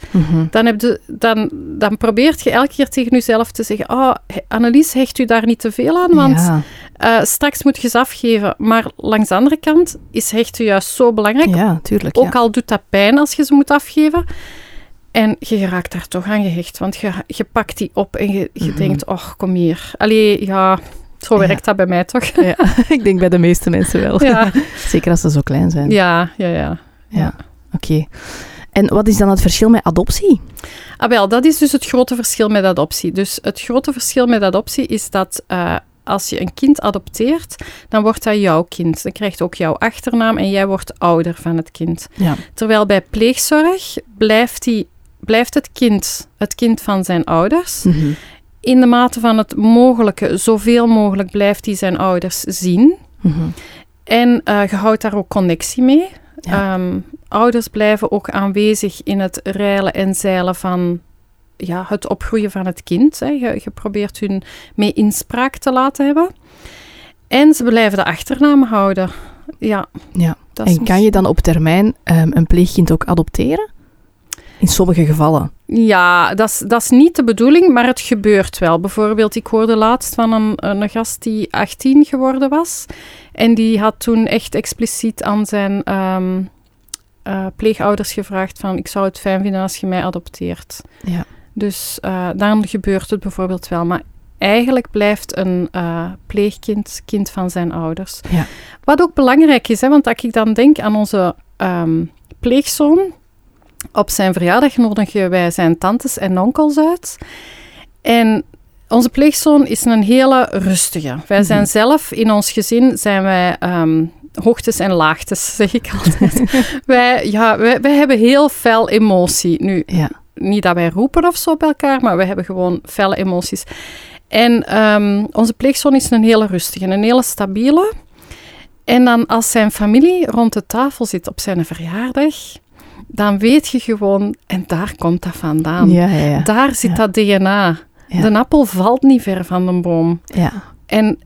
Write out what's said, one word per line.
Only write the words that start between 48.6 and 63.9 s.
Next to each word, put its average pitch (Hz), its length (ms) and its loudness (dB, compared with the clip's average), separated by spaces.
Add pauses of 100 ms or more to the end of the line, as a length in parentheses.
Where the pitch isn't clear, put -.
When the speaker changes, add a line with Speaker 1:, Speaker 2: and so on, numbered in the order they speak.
Speaker 2:
de 254 60 6
mate 240 340 2
van 226 180 2
het 214 180 -4
mogelijke, 226 800 4
zoveel 226 500 2
mogelijk 202 440 0
blijft 202 340 -2
hij 208 100 -4
zijn 185 220 -2
ouders 185 420 -2
zien. 190 560 2 (260)
Speaker 1:
Mhm. 160 180 0 (640)
Speaker 2:
En, 240 400 2
eh, 202 260 0
je 208 60 -4
houdt 214 260 0
daar 208 140 -4
ook 202 140 -4
connectie 185 540 -2
mee. 294 240 4 (340)
Speaker 1:
Ja. 196 320 -2
Speaker 2:
Ehm, 185 260 -4 (280)
ouders 233 400 0
blijven 214 440 0
ook 202 180 -4
aanwezig 202 760 -2
in 202 160 -2
het 185 240 -6
reilen 196 500 -2
en 190 220 -2
zeilen 185 400 -2
van, 180 440 -4 (580)
ja, 180 300 -8
het 208 220 -6
opgroeien 208 420 -4
van 190 140 -6
het 180 180 -8
kind, 247 360 0
hè. - 100 -6
Je, 247 340 -4
je - 100 -16
probeert 208 460 -8